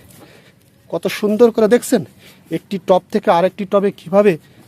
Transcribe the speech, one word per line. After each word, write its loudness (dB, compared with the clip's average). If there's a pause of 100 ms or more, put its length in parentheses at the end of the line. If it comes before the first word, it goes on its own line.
(880)
কত -8
সুন্দর 0
করে, 0
দেখছেন, 0 (460)
একটি -8
টব 2 (100)
থেকে -2
আরেকটি 0
টবে -2
কীভাবে 0 (300)